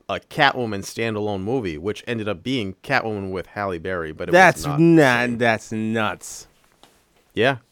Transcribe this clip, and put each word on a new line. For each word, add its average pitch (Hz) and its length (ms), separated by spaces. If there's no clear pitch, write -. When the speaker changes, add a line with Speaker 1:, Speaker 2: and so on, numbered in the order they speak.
Speaker 1:
a 98 140
Catwoman 123 580
standalone 104 640
movie, 101 360
which 95 300
ended 110 220
up 92 140
being 117 320
Catwoman 107 560
with 92 160
Halle 98 300
Berry, 85 360
but 82 160
it - 20
Speaker 2:
That's 175 280
Speaker 1:
was 135 80
not 147 100
the 160 60
Speaker 2:
not, 143 440
Speaker 1:
same. 120 100
Speaker 2:
that's 113 360
nuts. 110 760
Speaker 1:
Yeah, 123 240